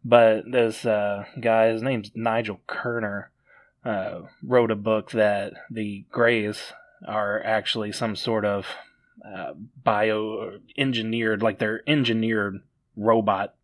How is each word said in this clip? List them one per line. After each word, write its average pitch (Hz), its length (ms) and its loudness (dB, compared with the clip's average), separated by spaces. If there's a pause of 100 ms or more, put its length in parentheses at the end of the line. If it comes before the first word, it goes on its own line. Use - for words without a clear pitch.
But 117 480 6
this, 117 340 2
uh, 101 400 0 (140)
guy, 113 320 4
his 110 100 -2
name's 120 340 -2
Nigel 110 520 -2
Kerner, 107 640 -6 (540)
uh, 95 360 -4 (200)
wrote 123 300 4
a 107 40 2
book 107 360 -2
that 104 400 2 (180)
the 104 400 -6
Greys 117 640 0 (340)
are 104 380 -2
actually 107 480 -2
some 110 240 -4
sort 110 300 -2
of, 101 200 -2 (600)
uh, 95 280 -12 (320)
bioengineered, 110 1600 -2
like, 110 180 0
they're 110 260 -2
engineered 113 760 0 (340)
robot 104 680 2